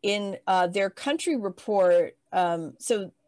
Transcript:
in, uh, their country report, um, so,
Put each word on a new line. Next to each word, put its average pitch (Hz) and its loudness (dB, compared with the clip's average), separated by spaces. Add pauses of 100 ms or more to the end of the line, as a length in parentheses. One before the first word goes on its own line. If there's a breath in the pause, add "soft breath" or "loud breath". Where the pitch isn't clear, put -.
in, 202 -2 (100)
uh, 185 2
their 196 0
country 302 -4
report, 185 2 (160)
um, 170 -2
so, 202 -4 (160)